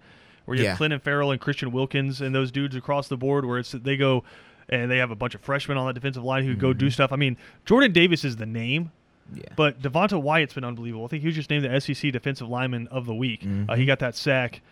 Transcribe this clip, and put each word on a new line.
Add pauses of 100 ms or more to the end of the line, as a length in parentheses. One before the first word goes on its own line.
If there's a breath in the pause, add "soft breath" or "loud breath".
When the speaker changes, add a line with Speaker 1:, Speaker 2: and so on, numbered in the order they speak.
(460 soft breath)
Speaker 1:
where
you
have
Speaker 2:
Yeah.
Speaker 1:
Clinton
Farrell
and
Christian
Wilkins
and
those
dudes
across
the
board,
where
it's,
they
go (440 loud breath)
and
they
have
a
bunch
of
freshmen
on
that
defensive
line
who
go
do
Speaker 2:
Mm-hmm.
Speaker 1:
stuff.
I
mean, (280 loud breath)
Jordan
Davis
is
the
name, (420)
Speaker 2:
Yeah. (120)
Speaker 1:
but
Devonta
Wyatt's
been
unbelievable.
I
think
he
was
just
named
the
S
E
C
Defensive
Lineman
of
the
Week.
Uh,
Speaker 2:
Mm-hmm.
Speaker 1:
he
got
that
sack (100)